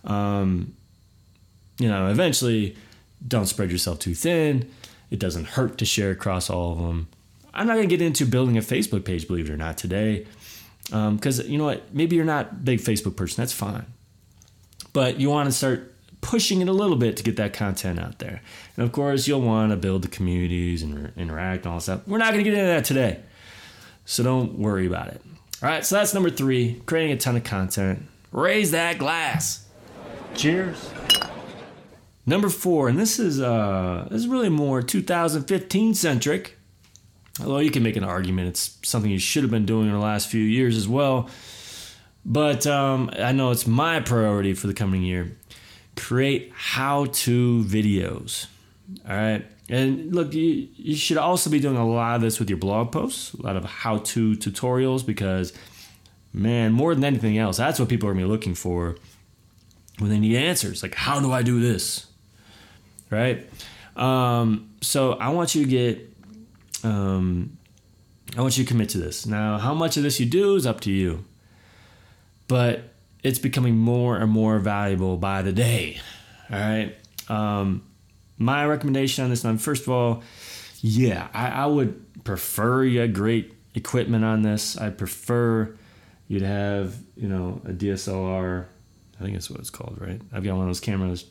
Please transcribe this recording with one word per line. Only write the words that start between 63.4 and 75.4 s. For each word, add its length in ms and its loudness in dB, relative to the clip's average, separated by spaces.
Um, 760 2
so 340 2
I 160 -2
want 240 0
you 100 4
to 60 2
get, 460 0
um, 720 0
I 40 -4
want 160 2
you 80 2
to 40 -2
commit 220 2
to 80 -2
this. 280 -6
Now, 320 0
how 160 0
much 220 0
of 80 2
this 160 0
you 60 2
do 280 4
is 100 2
up 180 0
to 100 0
you, 320 0
but 460 0
it's 180 0
becoming 360 2
more 400 4
and 140 2
more 300 4
valuable 560 0
by 260 0